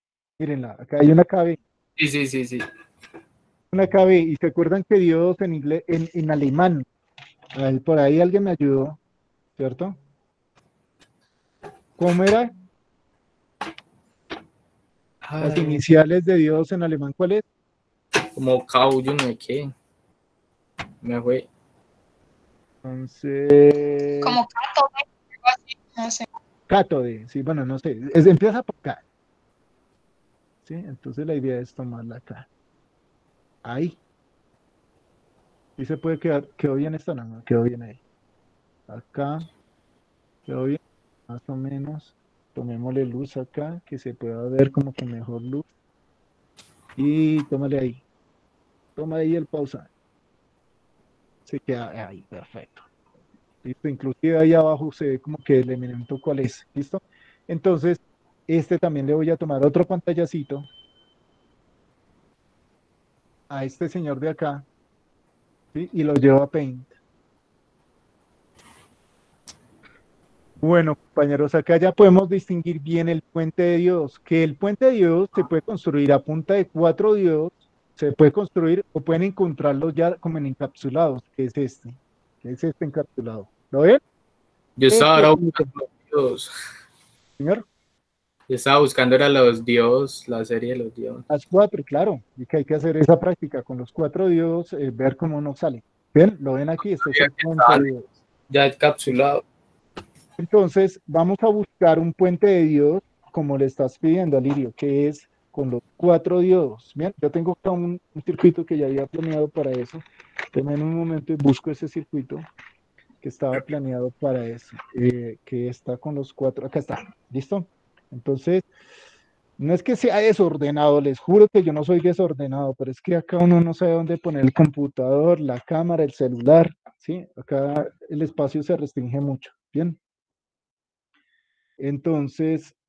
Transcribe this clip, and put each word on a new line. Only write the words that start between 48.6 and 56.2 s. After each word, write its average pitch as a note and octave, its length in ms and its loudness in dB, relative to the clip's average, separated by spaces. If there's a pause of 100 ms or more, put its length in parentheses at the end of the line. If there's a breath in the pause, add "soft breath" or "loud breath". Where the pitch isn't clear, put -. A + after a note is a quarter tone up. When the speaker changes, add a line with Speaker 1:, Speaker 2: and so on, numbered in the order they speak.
Speaker 1:
Toma D#3+ 220 -8
ahí D#3+ 180 -2
el D#3+ 100 -4
pausa. C#3+ 440 -10 (1500)
Se - 160 -12
queda A#2 480 -10
ahí, F#2+ 220 -20
perfecto. - 520 -20 (840)
Listo, B2+ 260 -10
inclusive C#3+ 500 -2
ahí D#3+ 140 6
abajo D#3 400 2
se D#3 140 -8
ve C3 120 -4
como D3+ 200 -12
que C3+ 200 2
el B2+ 100 0
elemento B2 520 -10